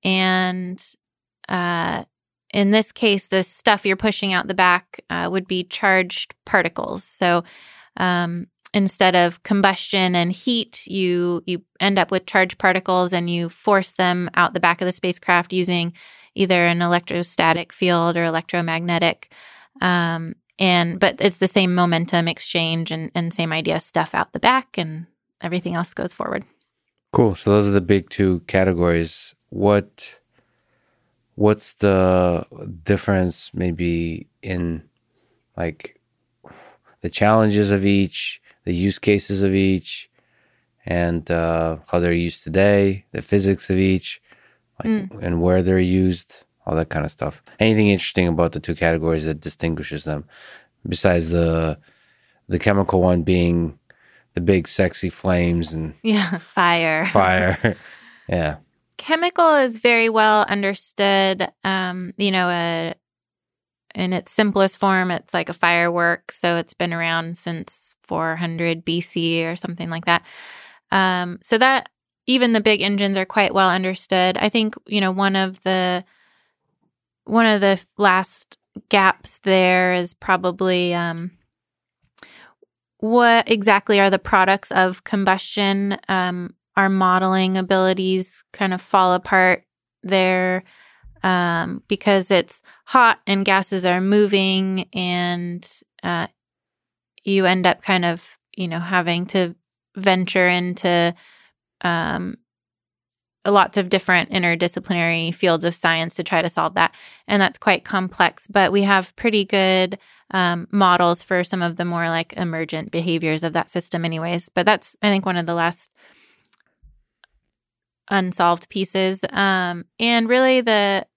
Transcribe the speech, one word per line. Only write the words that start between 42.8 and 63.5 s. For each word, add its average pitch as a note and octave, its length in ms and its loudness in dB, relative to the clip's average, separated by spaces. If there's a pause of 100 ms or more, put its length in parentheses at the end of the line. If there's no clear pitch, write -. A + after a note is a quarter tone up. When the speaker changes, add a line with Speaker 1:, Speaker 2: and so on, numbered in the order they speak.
Speaker 2:
the - 100 -8
physics G2 480 0
of F#2 80 0
each, F#2+ 420 0 (640)
like, A3 100 -2
Speaker 1:
Mm. F#3+ 300 -6
Speaker 2:
and E2+ 180 0
where F2 220 4
they're F#2 160 2
used, F2+ 680 0 (200)
all - 80 -4
that D#2+ 140 -2
kind D2+ 160 -4
of D2+ 80 -8
stuff? - 280 -8 (200)
Anything A2 300 4
interesting F#2 360 0
about E2+ 260 0
the D#2 80 -8
two E2 140 -6
categories D#2+ 520 0
that D#2 140 -4
distinguishes D#2 600 -6
them, D2+ 220 -8 (640)
besides F2 420 0
the, E2 480 0 (720)
the F2+ 100 -2
chemical G2 420 0
one F2+ 220 2
being E2+ 560 0 (540)
the - 80 -6
big F2 260 2
sexy F#2 440 -4
flames F2 640 -2
and D#2+ 300 -8
Speaker 1:
Yeah, G3+ 360 -2
<laughs> - 180 -18
fire. E3+ 500 0
Speaker 2:
fire. F#2 720 0 (260)
<laughs> - 260 -20
Yeah. D#2 280 -2 (400)
Speaker 1:
Chemical E4 600 2
is B3+ 220 0
very A3+ 300 4
well G#3+ 400 4
understood. G3 1000 0 (160)
Um, F#3 540 -4
you G3 140 0
know, F#3 180 0
uh, E3+ 460 -2 (1000)